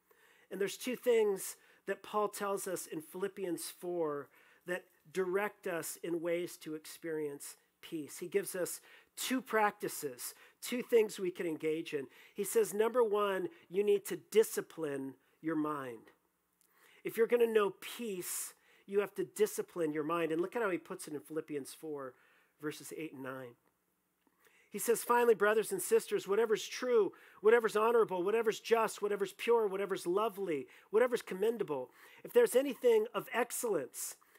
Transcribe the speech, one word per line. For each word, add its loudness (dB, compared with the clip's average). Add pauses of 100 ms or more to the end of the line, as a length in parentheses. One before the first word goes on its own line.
(500)
And -6
there's -2
two -4
things 2 (300)
that -6
Paul 0
tells -4
us -6
in -8
Philippians -6
four -4 (380)
that -6 (260)
direct -2
us -4
in -2
ways -2
to -10
experience -8 (240)
peace. -10
He -10
gives -2
us -4 (340)
two -2
practices, -2 (260)
two -4
things 4
we -2
can -4
engage -2
in. -4 (280)
He -4
says, 2
number 4
one, 2 (220)
you 2
need 4
to -6 (100)
discipline 0 (260)
your -4
mind. -4 (920)
If -8
you're 4
gonna 4
know 4 (240)
peace, -6 (340)
you 0
have -2
to -2
discipline -2
your -2
mind. 0
And 0
look -6
at -2
how 0
he -2
puts -12
it -10
in -8
Philippians -8
four, -10 (480)
verses -8
eight -10
and -12
nine. -10 (1160)
He -8
says, 0
"Finally, 6
brothers 2
and -2
sisters, 0
whatever's 0
true, 2 (260)
whatever's 6
honorable, 4
whatever's 0
just, 2
whatever's -2
pure, 2
whatever's -4
lovely, -2 (240)
whatever's 2
commendable, -2 (320)
if -6
there's 6
anything 4
of -6
excellence, -4 (220)